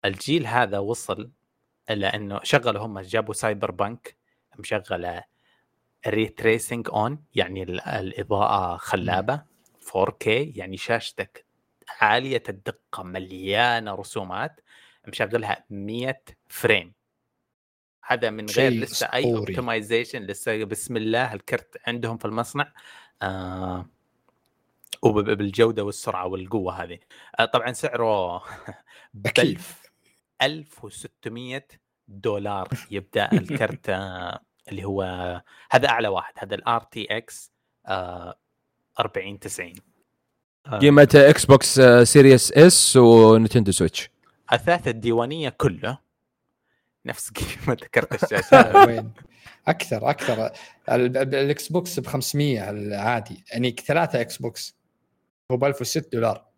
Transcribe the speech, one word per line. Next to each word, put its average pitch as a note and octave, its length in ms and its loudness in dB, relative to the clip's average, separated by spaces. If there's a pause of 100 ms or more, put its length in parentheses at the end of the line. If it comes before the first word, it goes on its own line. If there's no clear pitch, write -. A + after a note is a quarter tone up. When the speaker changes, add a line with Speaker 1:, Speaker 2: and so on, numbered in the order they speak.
Speaker 1:
الجيل A#2+ 420 -4
هذا G#2+ 320 -2
وصل G2+ 520 -8 (600)
إلى G2+ 160 -4
إنه G2+ 360 -6
شغلوا A2+ 440 -2
هم، G2+ 140 -12
جابوا A2 340 -6
سايبر G#2 360 -6
بانك G#2 460 -8 (420)
مشغلة F2+ 640 -8 (840)
ري A2 200 -2
تريسنج A2+ 680 -4
أون، A#2+ 260 -4 (160)
يعني F#2 280 -6
ال-، F2+ 180 -10
الإضاءة G2 960 -4
خلابة. F#2+ 580 -4
Speaker 2:
مم. - 180 -14 (280)
Speaker 1:
فور - 400 -4
كي، C3 360 -2
يعني F#2 200 -14
شاشتك - 680 -8 (560)
عالية B2 480 0
الدقة، - 540 -16
مليانة F#2+ 920 -4
رسومات، G2 680 -10 (480)
مشغلها G#2+ 600 -4
مية A2 520 -10 (260)
فريم. G2 440 -2 (1120)
هذا A#2+ 240 -2
من G#2+ 200 -12
غير B2+ 200 0
Speaker 2:
شيء A#2 100 -4
Speaker 1:
لسه - 260 -6
أي B2 140 -4
Speaker 2:
أسطوري. A#2+ 180 0
Speaker 1:
اوبتمايزيشن، A2+ 840 -4
لسه G#2+ 420 -8
بسم G#2+ 320 -10
الله A2+ 380 -4
الكرت - 420 -10 (100)
عندهم A#2 320 -8
في - 60 -18
المصنع. A#2 480 -6 (500)
آه، F#2 640 -8 (1160)
وب-، G#2 280 2
بالجودة G#2 540 -2
والسرعة F#2+ 420 -8
والقوة F#2 560 -8
هذه. F2 160 -14 (400)
آه، A#2 60 4
طبعا B2 280 -2
سعره A2 640 -4
<laughs> - 920 -18
Speaker 2:
أكيد. - 180 2
Speaker 1:
بألف، - 380 -8 (600)
ألف D3 420 -8
وستمية B2 840 -16 (540)
دولار G2+ 480 -6 (220)
يبدأ G2+ 420 -4
Speaker 3:
<laughs> - 0 -
Speaker 1:
الكرت، D#3+ 560 -4
آه، F#2 520 -8 (280)
اللي F#2+ 160 -12
هو G2 180 -6 (680)
هذا C3 180 4
أعلى A#2 200 -2
واحد، F#2 300 -6
هذا G#2 160 -10
ال G2 140 -8
آر A#2 120 0
تي - 300 -14
إكس، - 420 -12 (340)
آه، F2+ 520 -10 (640)
أربعين G2+ 380 -8
تسعين. F2 360 -14 (920)
آه. A#2+ 120 -8
Speaker 3:
قيمة C#3+ 360 10
إكس C#3+ 300 10
بوكس، - 340 6
آه، B2 260 10
سيريس C3+ 480 8
إس E3 440 8
ونينتندو A2+ 760 8
سويتش. - 380 -2 (400)
Speaker 1:
أثاث E3+ 380 2
الديوانية A#2+ 600 -2
كله G#2+ 500 -4 (1080)
نفس - 240 -12
قيمة - 440 -6 (200)
كرت - 200 0
Speaker 2:
<laughs> - 80 -2
Speaker 1:
الشاشة. C4 640 6
Speaker 2:
وين؟ A2+ 260 -4 (560)
أكثر، B2 420 -4
أكثر. A2+ 360 -4 (420)
ال-، B2 280 0
ال-، C3+ 180 -2
الإكس C#3 340 -2
بوكس F3 320 -6
بخمسمية C3 680 -4
العادي، G#2 840 -6
يعني A#2+ 180 -2
ثلاثة C3 500 -2
إكس - 160 -8
بوكس - 400 -12 (760)
هو B2+ 60 0
بألف C#3 240 0
وست - 320 -6
دولار. A2+ 460 -4